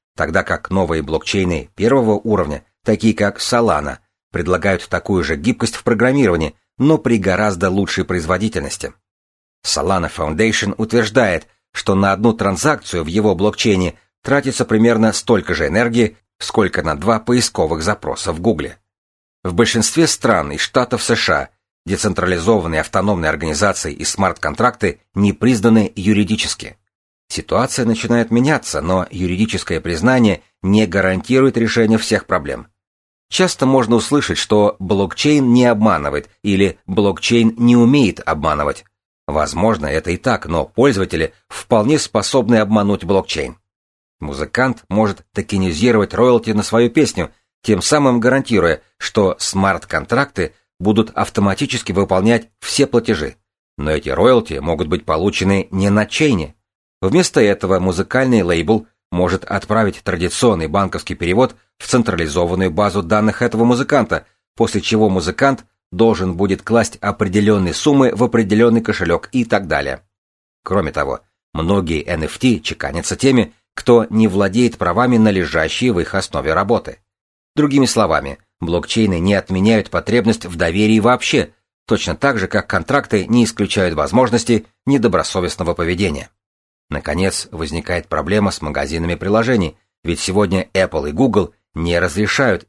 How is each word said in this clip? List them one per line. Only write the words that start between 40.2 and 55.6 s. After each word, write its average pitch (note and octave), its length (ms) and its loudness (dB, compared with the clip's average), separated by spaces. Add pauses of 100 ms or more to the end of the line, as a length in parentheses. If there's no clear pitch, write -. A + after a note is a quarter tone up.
но D#2 200 -2
пользователи F#2+ 640 0 (160)
вполне A#2 500 0
способны A2+ 580 0
обмануть G#2 480 0
блокчейн. E2 540 -2 (640)
Музыкант D2+ 680 -6
может G2+ 440 0
токенизировать G2 840 0
роялти A#2 360 2
на G#2 120 0
свою A#2 280 2
песню, A#2+ 420 -2 (300)
тем G2 200 0
самым C3+ 380 2
гарантируя, A2 600 0 (160)
что - 400 0
смарт-контракты F#2+ 1160 -2 (240)
будут G#2+ 320 2
автоматически G2+ 840 -2
выполнять G2 560 0 (120)
все - 260 -2
платежи. G#2+ 500 -2 (420)
Но D2 120 -4
эти D2 200 -2
роялти G#2 440 2
могут D#2 340 -4
быть F2 160 -4
получены F#2+ 680 0